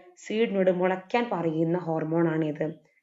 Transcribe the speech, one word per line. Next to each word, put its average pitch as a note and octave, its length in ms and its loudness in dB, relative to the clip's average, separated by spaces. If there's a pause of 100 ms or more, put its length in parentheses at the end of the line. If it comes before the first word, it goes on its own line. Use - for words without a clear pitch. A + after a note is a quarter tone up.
(180)
സീഡിനോട് G3 540 0
മുളയ്ക്കാൻ F#3 600 0
പറയുന്ന E3 460 0
ഹോർമോൺ E3 500 0
ആണ് D#3+ 180 0
ഇത്, D3+ 220 -2 (360)